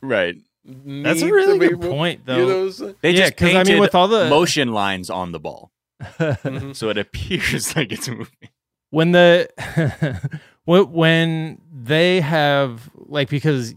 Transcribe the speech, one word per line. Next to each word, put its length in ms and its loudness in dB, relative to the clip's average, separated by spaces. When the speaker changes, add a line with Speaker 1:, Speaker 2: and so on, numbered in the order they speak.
Speaker 1:
Right. 340 0
Speaker 2:
That's 560 -6
a 40 0
Speaker 3:
need 60 0
Speaker 2:
really 260 4
Speaker 3:
to 20 -2
be 100 4
Speaker 2:
good 140 -4
Speaker 3:
mo-, 80 -4
Speaker 2:
point, 360 -4
Speaker 3:
you 60 -4
know 140 2
Speaker 2:
though. 120 0
Speaker 3:
what 60 -4
I'm 80 -6
saying? 280 -14
Speaker 1:
They 100 2
Speaker 2:
Yeah, 100 2
Speaker 1:
just 160 2
Speaker 2:
'cause, 120 2
I 40 4
mean, 120 4
Speaker 1:
painted 140 4
Speaker 2:
with 160 2
all 140 4
the 180 2
Speaker 1:
motion 460 2
lines 360 -2
on 220 -6
the 80 -8
ball. 320 -14
Speaker 2:
<laughs> 140 -20
Speaker 3:
Mm-hmm. 540 -6
Speaker 1:
So 160 -6
it 80 -6
appears 760 -6
<laughs> 40 -12
like 160 -4
it's 160 -10
moving. 400 -16
Speaker 2:
When 240 2
the, 340 6
<laughs> 140 -20
wh-, 260 4
when 720 0
they 480 0
have, 760 0
like, 340 -6
because, 480 -2